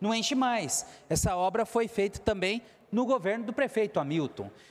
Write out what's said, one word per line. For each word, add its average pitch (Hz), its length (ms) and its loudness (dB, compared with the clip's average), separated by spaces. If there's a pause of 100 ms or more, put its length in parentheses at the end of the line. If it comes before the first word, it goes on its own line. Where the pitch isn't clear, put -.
Não 214 140 0
enche 226 200 0
mais. 240 520 0 (220)
Essa 175 280 2
obra 190 280 2
foi 233 240 0
feita 202 320 -2
também 208 420 0 (300)
no 233 140 2
governo 220 400 0
do 233 60 -6
prefeito 226 460 0
Hamilton. 139 520 -2 (200)